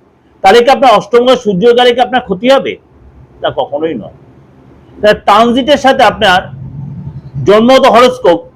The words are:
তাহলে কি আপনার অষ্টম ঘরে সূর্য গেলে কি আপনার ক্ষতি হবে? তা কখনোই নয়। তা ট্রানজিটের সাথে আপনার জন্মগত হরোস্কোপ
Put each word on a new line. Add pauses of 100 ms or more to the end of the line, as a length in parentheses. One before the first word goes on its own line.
(420)
তাহলে
কি
আপনার
অষ্টম
ঘরে
সূর্য (140)
গেলে
কি
আপনার
ক্ষতি
হবে? (680)
তা (120)
কখনোই
নয়। (840)
তা (180)
ট্রানজিটের
সাথে
আপনার (1040)
জন্মগত (100)
হরোস্কোপ (160)